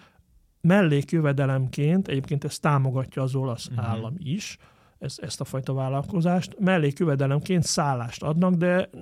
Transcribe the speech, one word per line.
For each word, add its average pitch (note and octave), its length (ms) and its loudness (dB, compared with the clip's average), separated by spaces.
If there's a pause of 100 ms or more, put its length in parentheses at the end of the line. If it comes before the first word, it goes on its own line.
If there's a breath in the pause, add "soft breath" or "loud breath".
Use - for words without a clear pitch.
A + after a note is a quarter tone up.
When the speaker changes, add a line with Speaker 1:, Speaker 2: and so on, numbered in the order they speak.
(600 loud breath)
Speaker 1:
mellékjövedelemként, C#3+ 1500 2
egyébként C3+ 360 -2
ezt - 160 -8
támogatja C3+ 640 0
az C3 120 -2
olasz C3 340 -4
Speaker 2:
Mhm. A#2+ 120 -8
Speaker 1:
állam A2 380 -4
is, F#3 380 -6 (420 soft breath)
ez-, - 240 -10
ezt - 180 -8
a C#3+ 40 -6
fajta C3 300 -6
vállalkozást, C#3+ 840 0
mellékjövedelemként D3+ 1040 2
szállást C3 600 -2
adnak, F3 320 2
de F3+ 340 2 (140)